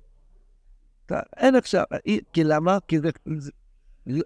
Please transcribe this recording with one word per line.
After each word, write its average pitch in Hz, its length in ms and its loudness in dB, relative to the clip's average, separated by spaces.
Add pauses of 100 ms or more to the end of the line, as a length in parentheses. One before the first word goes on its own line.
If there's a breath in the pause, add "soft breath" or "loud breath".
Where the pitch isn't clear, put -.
(1080)
אתה, - 140 -2 (160)
אין 262 180 4
עכשיו, 233 300 2 (220)
אי-, 208 140 0 (120)
כי 165 120 2
למה? 160 340 2 (100)
כי 160 120 0
זה, 156 100 -2 (960)
זה, 135 200 -4